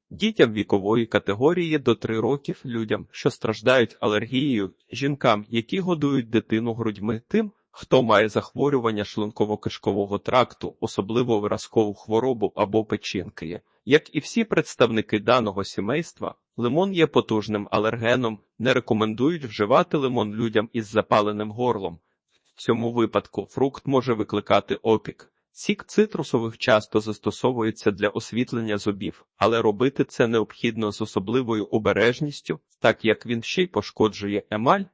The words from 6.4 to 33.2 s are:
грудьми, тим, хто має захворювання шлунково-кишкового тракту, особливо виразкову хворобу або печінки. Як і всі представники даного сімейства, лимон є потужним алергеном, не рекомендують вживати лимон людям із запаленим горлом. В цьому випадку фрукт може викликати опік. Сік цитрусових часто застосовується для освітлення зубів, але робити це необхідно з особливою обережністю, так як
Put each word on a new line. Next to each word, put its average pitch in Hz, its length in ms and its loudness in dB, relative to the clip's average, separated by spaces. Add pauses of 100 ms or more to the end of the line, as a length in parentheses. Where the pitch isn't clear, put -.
грудьми, 110 540 -4
тим, 208 240 0 (280)
хто 131 240 4
має 107 260 6
захворювання 113 760 0
шлунково-кишкового 104 1160 -4
тракту, - 600 -2
особливо 110 600 -2
виразкову 104 540 0
хворобу 113 600 -2
або 107 300 0
печінки. 90 760 -8 (240)
Як 143 300 2
і 151 40 -2
всі - 240 -2
представники 113 760 0
даного 104 440 0
сімейства, 110 720 -6 (200)
лимон 143 380 0
є 160 140 4
потужним 107 640 0
алергеном, 113 680 0 (200)
не 123 140 2
рекомендують 120 720 0
вживати 123 520 2
лимон 123 360 -2
людям 110 400 -2
із 113 140 -4
запаленим 104 640 0
горлом. 104 480 -4 (560)
В - 60 -20
цьому 117 300 0
випадку 107 580 -2
фрукт - 380 -4
може 131 260 2
викликати 104 640 0
опік. - 560 -2 (200)
Сік - 360 -4
цитрусових 139 720 0
часто 110 420 2
застосовується 110 920 -2
для 101 180 -2
освітлення 113 680 -4
зубів, 101 480 -6 (120)
але 113 240 2
робити 113 420 2
це - 240 0
необхідно 113 640 -2
з - 100 -12
особливою 110 640 -2
обережністю, 113 920 0 (200)
так 113 260 2
як 107 200 2